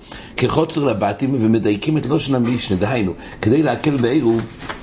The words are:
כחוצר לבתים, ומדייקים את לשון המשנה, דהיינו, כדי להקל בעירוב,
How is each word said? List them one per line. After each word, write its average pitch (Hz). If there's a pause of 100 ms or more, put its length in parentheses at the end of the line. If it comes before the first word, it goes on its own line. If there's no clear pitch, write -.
(360)
כחוצר 151
לבתים, 104 (100)
ומדייקים 110
את 127
לשון 135
המשנה, 120
דהיינו, 101 (300)
כדי 139
להקל 139
בעירוב, 120 (400)